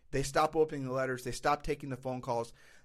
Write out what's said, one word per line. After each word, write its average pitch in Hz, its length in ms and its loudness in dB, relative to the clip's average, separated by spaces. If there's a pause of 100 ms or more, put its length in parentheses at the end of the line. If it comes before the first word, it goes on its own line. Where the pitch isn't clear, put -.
(120)
They 135 120 0
stop 156 320 2
opening 156 300 2
the 127 80 -2
letters. 131 320 0
They 123 60 -4
stop 147 320 0
taking 143 260 -2
the 127 80 -4
phone 127 240 -6
calls. 117 320 -2 (320)